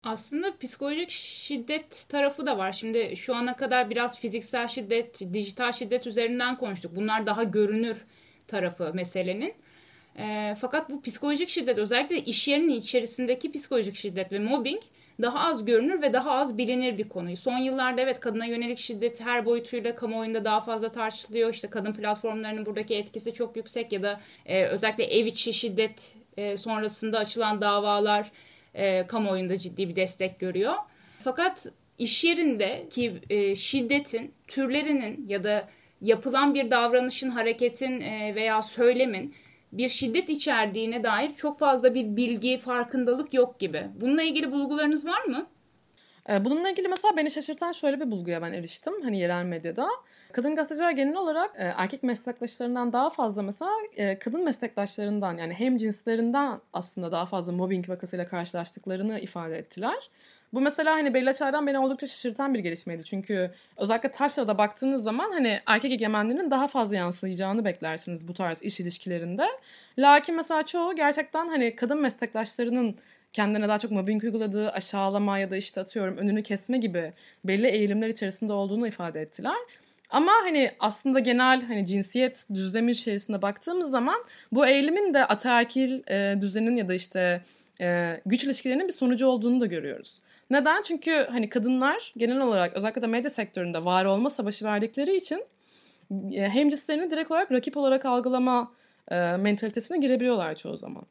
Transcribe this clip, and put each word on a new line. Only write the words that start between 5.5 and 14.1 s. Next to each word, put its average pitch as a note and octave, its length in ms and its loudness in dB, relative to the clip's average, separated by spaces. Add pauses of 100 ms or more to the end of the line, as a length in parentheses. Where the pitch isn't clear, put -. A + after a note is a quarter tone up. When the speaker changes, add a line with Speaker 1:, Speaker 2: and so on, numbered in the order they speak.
Speaker 1:
şiddet A#3+ 340 -2
üzerinden A#3+ 500 0
konuştuk. F#3 400 -6
Bunlar G#3+ 300 0
daha G#3+ 180 0
görünür G#3+ 520 2 (500)
tarafı F3 480 -2
meselenin. F#3 600 -4 (640)
Ee, G#3+ 420 -4
fakat D4 300 -2
bu C#4 120 -10
psikolojik D4 460 -2
şiddet, A#3+ 300 0
özellikle B3 460 0
iş - 240 -4
yerinin D4 260 4
içerisindeki B3 760 -2
psikolojik A3+ 420 -2
şiddet F#3 380 -6